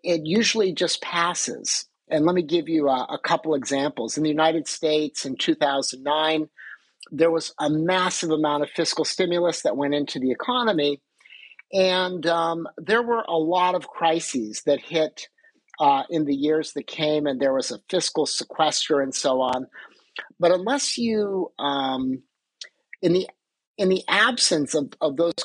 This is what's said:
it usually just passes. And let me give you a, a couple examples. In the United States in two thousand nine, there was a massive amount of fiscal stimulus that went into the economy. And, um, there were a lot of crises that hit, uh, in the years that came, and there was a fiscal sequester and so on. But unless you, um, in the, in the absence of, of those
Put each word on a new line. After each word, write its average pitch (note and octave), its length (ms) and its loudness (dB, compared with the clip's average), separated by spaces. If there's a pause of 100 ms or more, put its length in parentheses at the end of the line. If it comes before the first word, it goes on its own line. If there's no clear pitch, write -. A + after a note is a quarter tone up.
it E3+ 200 0
usually G3 500 2
just - 280 -2
passes. - 840 -4 (240)
And D#3 160 2
let F3+ 100 4
me F3+ 60 2
give D#3+ 280 0
you D3+ 180 2
a, B2+ 220 2
a - 120 -6
couple D#3+ 320 0
examples. C3+ 640 -2
In D3+ 60 0
the D#3 60 2
United D#3+ 380 2
States D3+ 580 -2
in C3 100 -6
two D3+ 200 0
thousand C#3 480 -2
nine, D#3 440 0 (640)
there D#3+ 200 2
was E3 280 -2
a D3+ 100 0
massive F3 600 0
amount D3 320 2
of C#3+ 60 -4
fiscal D#3+ 360 -2
stimulus F3 580 0
that B2 120 0
went C#3+ 180 0
into C#3+ 260 -2
the B2+ 120 0
economy. F3+ 720 0 (720)
And, F#3 520 2
um, E3 400 0 (120)
there G#3+ 240 2
were A#3 260 0
a E3+ 100 0
lot F3+ 380 2
of - 140 -4
crises D3 760 -2
that C#3+ 140 4
hit, - 480 -2 (520)
uh, C#3+ 300 4
in D#3 140 0
the C#3+ 100 0
years D3+ 400 0
that C#3+ 140 -8
came, D3+ 400 0
and C3 140 -2
there C3+ 120 2
was C3 180 -2
a G#2 80 -10 (100)
fiscal D#3+ 360 0
sequester - 760 0
and C3+ 120 -4
so C3 280 0
on. B2+ 260 -2 (720)
But F3 120 4
unless A3 460 0
you, G#3 640 0
um, C3 640 -2 (800)
in F3 120 4
the, F#3 140 0 (500)
in F#3+ 120 2
the F#3 180 2
absence G3+ 640 2
of, D3 280 -2
of C#3+ 160 0
those E3+ 160 2 (120)